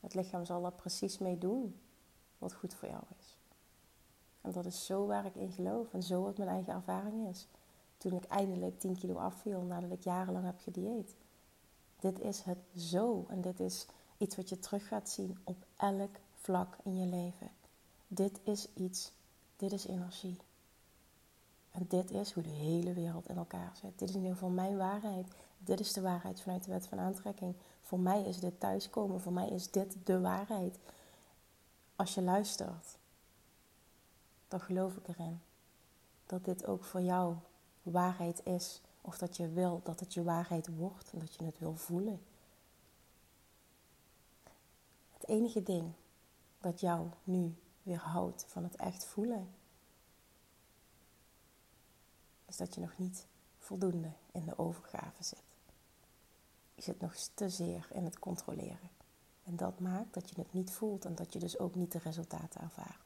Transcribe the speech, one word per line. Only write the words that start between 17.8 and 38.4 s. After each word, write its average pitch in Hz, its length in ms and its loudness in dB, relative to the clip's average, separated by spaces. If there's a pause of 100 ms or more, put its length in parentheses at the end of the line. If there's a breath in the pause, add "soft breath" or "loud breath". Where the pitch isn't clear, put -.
Dit 196 340 2
is 208 320 0
iets, 185 380 -2 (440)
dit 196 160 0
is 190 140 -2
energie. 180 520 -4 (1300)
En 180 180 -2
dit 185 220 4
is 202 220 0
hoe 175 100 0
de 165 60 -2
hele 160 440 2
wereld 170 360 -2
in 180 80 -2
elkaar 175 440 -4
zit. 190 180 -10
Dit 190 100 0
is 190 60 -2
in 196 60 2
ieder 185 140 2
geval 180 160 0
mijn 185 260 2
waarheid. 196 500 0 (320 loud breath)
Dit 190 220 2
is 214 120 0
de 196 80 2
waarheid 185 400 2
vanuit 185 240 -2
de 190 60 -6
wet 185 160 0
van 196 120 -4
aantrekking. 190 560 0 (280 loud breath)
Voor 185 180 0
mij 190 220 6
is 180 180 0
dit 180 200 -2
thuiskomen. 196 600 2
Voor 185 120 -2
mij 180 160 2
is 180 220 -2
dit 196 340 2
de 185 160 6
waarheid. 185 580 2 (1160 loud breath)
Als 190 180 2
je 185 80 4
luistert, 180 760 2 (1500)
dan 185 120 0
geloof 185 360 2
ik - 120 -12
erin 170 320 -4 (840)
dat 185 180 -2
dit 185 220 0
ook 190 180 2
voor - 160 0
jou 180 360 6 (460)
waarheid 180 640 2